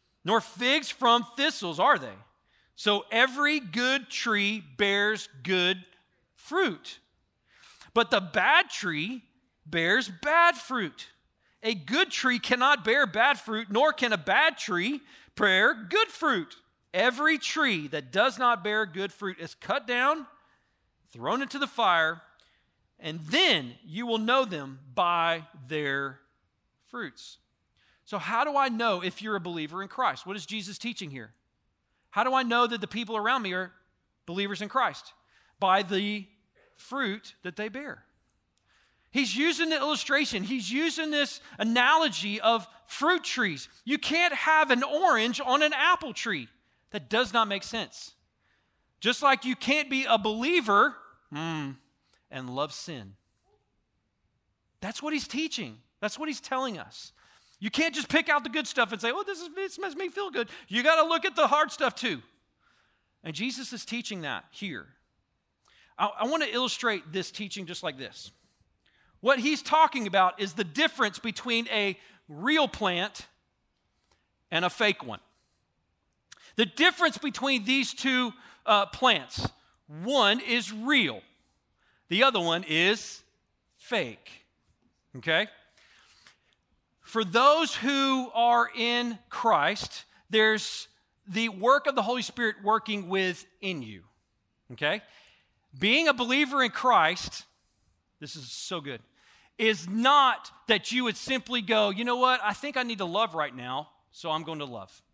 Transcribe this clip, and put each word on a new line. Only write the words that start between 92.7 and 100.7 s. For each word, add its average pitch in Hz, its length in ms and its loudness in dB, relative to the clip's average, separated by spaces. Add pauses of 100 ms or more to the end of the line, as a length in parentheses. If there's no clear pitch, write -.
within 185 720 -4
you, 107 220 -14 (720)
okay? 170 280 -2 (760)
Being 240 300 4
a 285 60 4
believer 262 500 0
in 233 80 0
Christ, 180 760 2 (720)
this 147 160 -14
is 135 160 -14
so - 300 -8
good, 139 200 -12 (560)
is 214 320 0
not 254 640 4 (160)
that 214 240 0